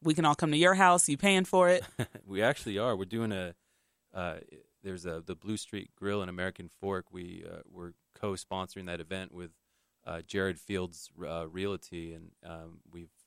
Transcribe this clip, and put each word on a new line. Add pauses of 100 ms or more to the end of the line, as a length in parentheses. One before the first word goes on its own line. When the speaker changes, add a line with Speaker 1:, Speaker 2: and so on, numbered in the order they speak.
Speaker 1:
We
can
all
come
to
your
house.
You
paying
for
it? (140)
Speaker 2:
<laughs> (200)
We
actually
are.
We're
doing
a, (600)
uh, (480)
there's
a,
the
Blue
Street
Grill
in
American
Fork.
We,
uh,
we're (200)
co-sponsoring
that
event
with, (560)
uh,
Jared
Fields, (160)
uh,
Realty,
and, (160)
um,
we've (160)